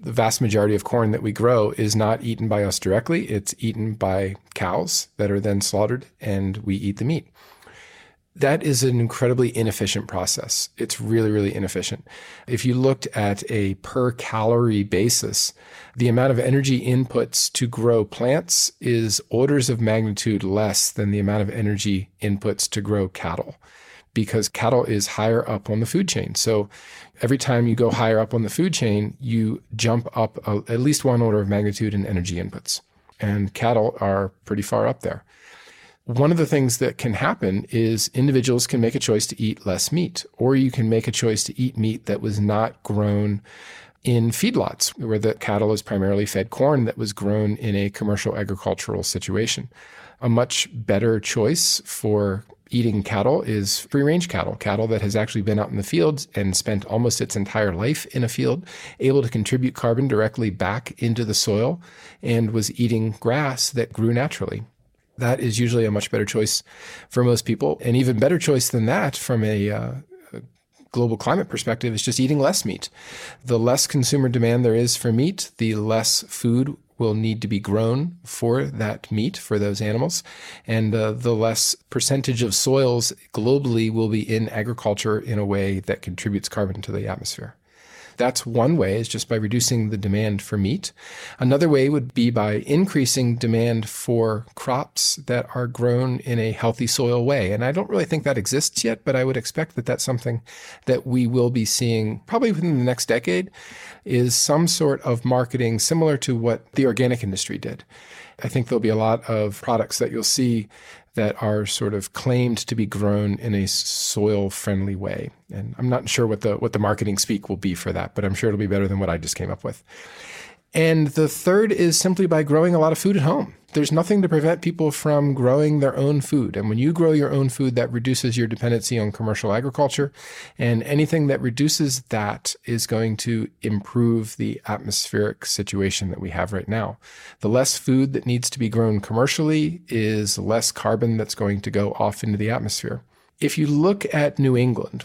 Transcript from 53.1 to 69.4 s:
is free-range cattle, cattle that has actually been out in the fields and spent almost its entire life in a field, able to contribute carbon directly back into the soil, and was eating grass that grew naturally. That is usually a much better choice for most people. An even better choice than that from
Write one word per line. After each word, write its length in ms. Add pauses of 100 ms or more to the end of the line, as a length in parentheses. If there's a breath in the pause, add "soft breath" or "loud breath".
is 360
free-range 500
cattle, 280
cattle 320
that 140
has 120
actually 280
been 180
out 100
in 60
the 80
fields 500
and 220
spent 300
almost 340
its 160
entire 360
life 340
in 180
a 40
field, 380 (320 loud breath)
able 240
to 60
contribute 460
carbon 340
directly 420
back 500
into 240
the 100
soil, 460 (420 loud breath)
and 280
was 300
eating 400
grass 500
that 220
grew 200
naturally. 520 (540)
That 220
is 180
usually 260
a 60
much 200
better 140
choice 380 (480 loud breath)
for 120
most 220
people. 400
An 100
even 240
better 200
choice 320
than 160
that 280
from 300